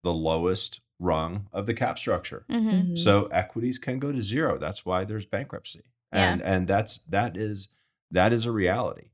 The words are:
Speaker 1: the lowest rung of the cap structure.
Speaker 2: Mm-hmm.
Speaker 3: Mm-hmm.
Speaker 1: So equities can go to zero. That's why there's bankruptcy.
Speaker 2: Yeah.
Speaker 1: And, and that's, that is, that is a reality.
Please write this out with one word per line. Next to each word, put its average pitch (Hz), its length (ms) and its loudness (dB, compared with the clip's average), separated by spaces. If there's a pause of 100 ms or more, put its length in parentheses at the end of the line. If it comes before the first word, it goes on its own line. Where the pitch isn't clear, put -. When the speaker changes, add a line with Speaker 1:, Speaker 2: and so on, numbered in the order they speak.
Speaker 1:
the 87 80 0
lowest 82 680 0 (180)
rung 87 540 -2
of 98 140 -4
the 113 80 -2
cap - 220 -2
structure. - 540 -4
Speaker 2:
Mm-hmm. 226 200 0
Speaker 3:
Mm-hmm. 180 260 2
Speaker 1:
So 101 300 4
equities 120 520 -2
can 131 220 -4
go 143 100 -2
to 131 100 -2
zero. 113 380 0
That's - 260 -8
why 92 200 0
there's 107 220 -6
bankruptcy. - 560 -8 (300)
Speaker 2:
Yeah. 92 200 4
Speaker 1:
And, - 100 -2
and 92 240 2
that's, 98 380 2
that 98 320 0
is, 104 320 -6 (420)
that 95 220 6
is 113 120 2
a 120 60 -2
reality. 104 640 0